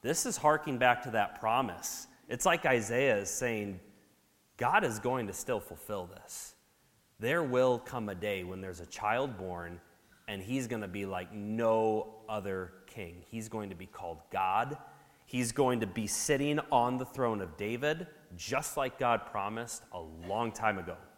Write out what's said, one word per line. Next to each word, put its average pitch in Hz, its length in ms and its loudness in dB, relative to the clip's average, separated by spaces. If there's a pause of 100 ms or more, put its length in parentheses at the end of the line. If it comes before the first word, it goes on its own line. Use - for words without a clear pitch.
This 160 240 0
is 233 120 -2
harking 151 420 2
back 123 240 6
to 127 80 -8
that 104 280 2
promise. 113 680 -2 (220)
It's - 160 -2
like 175 200 4
Isaiah 120 520 4
is 98 120 -2
saying, 104 500 -2 (760)
God 170 260 4
is 110 160 0
going 123 280 0
to 95 60 -6
still 113 260 -2
fulfill 95 460 -8
this. - 500 -16 (640)
There 139 220 2
will 127 380 4
come 120 280 -6
a 98 80 -4
day 95 280 -2
when 92 180 -6
there's 90 200 -8
a 82 40 -10
child 120 500 0
born, 87 460 -8 (460)
and 98 140 -6
he's 123 260 -4
gonna 110 200 -4
be 98 180 -4
like 92 280 -6
no 110 960 2
other 95 440 -4 (120)
king. 87 420 -12
He's 110 220 -8
going 107 200 -6
to 95 60 -10
be 92 120 -12
called 82 320 -10 (100)
God. 101 480 0 (480)
He's 123 260 0
going 127 280 4
to 110 80 0
be 107 180 -4
sitting 147 540 2 (120)
on 127 260 6
the 127 80 -2
throne 117 360 0
of 85 160 -8
David, 147 500 -2 (280)
just 135 420 -4
like 131 220 -2
God 120 260 4
promised 110 680 -4
a 92 80 -8
long 90 520 -4
time 107 260 2
ago. 87 200 -8 (200)